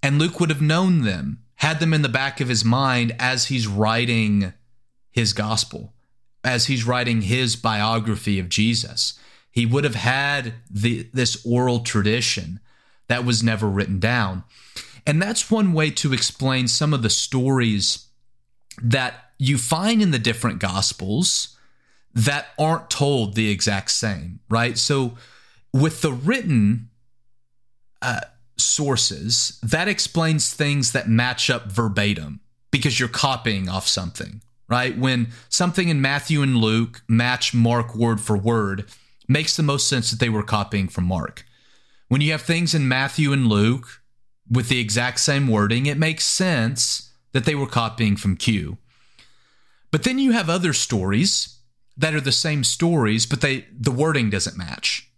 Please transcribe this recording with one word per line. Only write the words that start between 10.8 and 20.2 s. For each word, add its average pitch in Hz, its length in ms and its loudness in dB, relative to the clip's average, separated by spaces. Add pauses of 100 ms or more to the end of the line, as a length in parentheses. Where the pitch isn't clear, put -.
this 127 340 -2
oral 120 340 2
tradition 107 800 -2 (480)
that 123 180 -2
was 117 180 2
never 110 240 0
written 98 320 -2
down. 101 440 -2 (640)
And 151 160 2
that's 214 300 -2
one 208 220 2
way 156 180 2
to 139 220 -2
explain 131 540 -2
some 151 260 0
of 123 100 0
the 110 60 2
stories 123 1000 0 (720)
that 123 560 0
you 135 200 0
find 208 440 2
in 185 100 4
the 131 60 0
different 110 420 -2